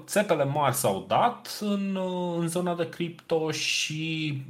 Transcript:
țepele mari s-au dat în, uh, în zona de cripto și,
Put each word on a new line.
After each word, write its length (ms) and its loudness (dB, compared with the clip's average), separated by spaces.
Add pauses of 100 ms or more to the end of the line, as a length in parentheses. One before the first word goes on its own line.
țepele 400 2
mari 300 2
s-au 320 0
dat 520 2
în, 360 -2
uh, 420 -2
în 100 0
zona 280 0
de 140 -2
cripto 640 -2
și, 1000 -2